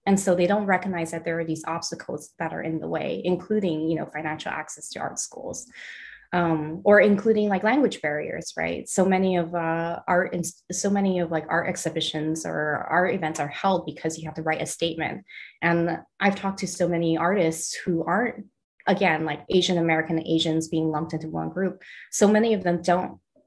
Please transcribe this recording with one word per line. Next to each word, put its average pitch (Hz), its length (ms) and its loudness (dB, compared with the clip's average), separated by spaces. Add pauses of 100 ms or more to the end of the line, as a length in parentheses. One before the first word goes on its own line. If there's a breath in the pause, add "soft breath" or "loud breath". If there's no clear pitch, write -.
And 196 140 4
so 190 160 2
they 175 120 4
don't 202 200 2
recognize 180 440 0
that 160 140 -8
there 165 140 -2
are 165 60 -4
these 156 220 -4
obstacles - 720 -8
that 165 140 -4
are 160 80 -6
in 160 180 -4
the 160 80 -6
way, 160 380 -4
including, 175 640 0
you 165 80 0
know, 156 80 -4
financial 156 460 -6
access - 400 -10
to - 80 -10
art - 200 -6
schools. - 500 -10 (600 loud breath)
Um, 165 520 0
or 208 180 8
including, 214 480 4
like, 190 140 0
language 247 400 2
barriers, 151 520 -4
right? 165 320 -4
So - 160 2
many 185 340 4
of, 170 180 0
uh, 165 520 -2
art 175 280 2
and 175 100 -2 (260)
so 190 160 -2
many 196 300 2
of, 170 140 0
like, 156 180 -2
art 170 180 0
exhibitions 160 800 -4
or 151 420 -2
art 180 280 2
events 160 240 -4
are 147 80 -2
held 185 400 0
because 160 280 -6
you 160 100 -10
have 156 100 -10
to 160 80 -8
write 156 180 -2
a 156 60 -4
statement. 160 580 -4 (380 loud breath)
And 170 340 2 (220)
I've 196 160 4
talked 196 240 -4
to 190 80 -2
so 180 200 0
many 170 300 2
artists 165 560 0
who 165 300 -2
aren't, 208 420 0 (400)
again, 170 400 2
like, 151 240 -4
Asian 180 300 4
American 160 440 2
Asians 160 440 2
being 160 240 0
lumped 160 220 -4
into 160 160 -6
one 160 200 -4
group. 180 320 -4 (300 loud breath)
So - 160 4
many 214 260 4
of 190 100 0
them 175 200 2
don't, 180 340 2 (300)